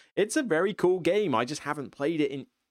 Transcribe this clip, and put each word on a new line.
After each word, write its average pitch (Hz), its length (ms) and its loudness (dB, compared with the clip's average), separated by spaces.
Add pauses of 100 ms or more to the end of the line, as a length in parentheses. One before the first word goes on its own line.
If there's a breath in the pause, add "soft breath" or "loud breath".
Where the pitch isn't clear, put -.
(160 loud breath)
It's 208 200 0
a 311 80 2
very 190 300 0
cool 185 260 2
game. 175 340 2
I 117 120 2
just 147 160 -6
haven't 139 300 -6
played 156 300 -2
it 147 80 2
in 135 160 -10 (240)